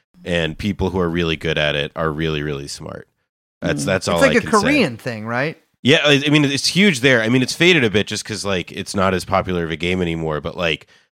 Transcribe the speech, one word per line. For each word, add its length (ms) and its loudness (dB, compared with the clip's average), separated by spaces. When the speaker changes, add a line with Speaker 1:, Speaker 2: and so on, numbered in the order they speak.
Speaker 1:
and 320 -2
people 340 -2
who 100 -2
are 80 0
really 260 0
good 240 -4
at 160 0
it 220 -4
are 160 -2
really, 320 -2
really 240 -8
smart. 400 -14
That's, 220 -2
Speaker 2:
Mm. 40 -4
Speaker 1:
that's 200 0
Speaker 3:
It's 80 0
Speaker 1:
all 60 2
Speaker 3:
like 160 4
Speaker 1:
I 20 4
Speaker 3:
a 40 0
Speaker 1:
can 100 -6
say. 80 4
Speaker 3:
Korean 360 0
thing, 300 -10
right? 320 -4
Speaker 1:
Yeah, 220 6
I, 200 4
I 60 2
mean, 140 4
it's 240 0
huge 320 4
there. 220 4
I 60 0
mean, 140 2
it's 140 -4
faded 260 4
a 80 2
bit 160 2
just 180 -8
'cause, 200 -8
like, 260 -2
it's 240 -10
not 200 2
as 100 -2
popular 400 0
of 80 -4
a 40 -6
game 240 -2
anymore. 400 -2
But, 160 -10
like, 300 -2